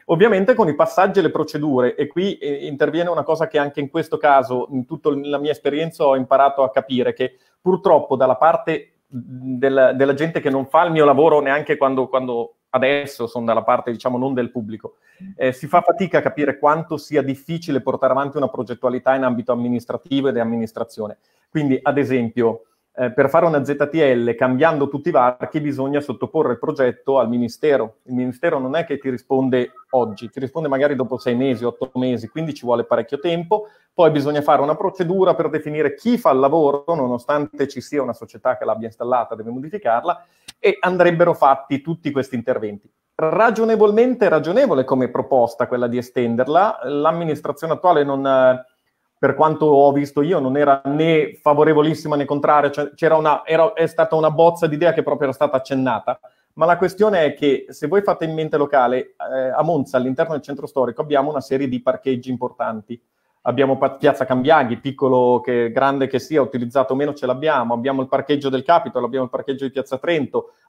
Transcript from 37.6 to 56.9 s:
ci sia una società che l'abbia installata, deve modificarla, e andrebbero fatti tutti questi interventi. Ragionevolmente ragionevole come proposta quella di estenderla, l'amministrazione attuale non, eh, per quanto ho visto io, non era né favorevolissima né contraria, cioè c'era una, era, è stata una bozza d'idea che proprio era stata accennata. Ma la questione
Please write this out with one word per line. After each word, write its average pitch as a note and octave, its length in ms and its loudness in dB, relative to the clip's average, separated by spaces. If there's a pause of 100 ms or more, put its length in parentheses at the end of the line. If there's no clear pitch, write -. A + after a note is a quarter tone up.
ci C3+ 140 -12
sia C#3+ 220 -4
una B2 100 -6
società A#2+ 440 -6
che C3 80 -8
l'abbia A2+ 220 -4
installata, A#2+ 460 -4
deve A2 160 -12
modificarla, C3 760 -4 (360)
e G3 200 0
andrebbero F3 520 4
fatti C#3 480 2
tutti E3 300 -6
questi C3 240 -4
interventi. A2 540 -6 (260)
Ragionevolmente G#3+ 1120 2
ragionevole D#3+ 560 2
come B2+ 260 0
proposta B2 580 0
quella B2 200 -2
di A#2+ 100 -2
estenderla, B2+ 840 0
l'amministrazione D#3 880 -4
attuale D#3 300 2
non, C#3 220 -2
eh, C3 400 4 (540)
per C3+ 160 2
quanto D#3 300 2
ho C#3+ 260 6
visto C#3+ 320 -2
io, E3+ 160 0
non C3 180 -2
era C#3 280 4
né D#3 540 0
favorevolissima D3+ 760 2
né C#3+ 100 -2
contraria, C#3+ 460 2
cioè C#3+ 240 -6
c'era D#3+ 200 2
una, D3+ 300 0
era, D#3+ 280 2
è E3 120 0
stata D#3+ 300 0
una D#3 160 2
bozza E3 340 2
d'idea D#3 280 0
che C#3 100 0
proprio C#3+ 240 -2
era C3 80 -4
stata C#3 220 0
accennata. C3 640 -2 (340)
Ma D#3 120 0
la E3+ 120 4
questione F#3 480 2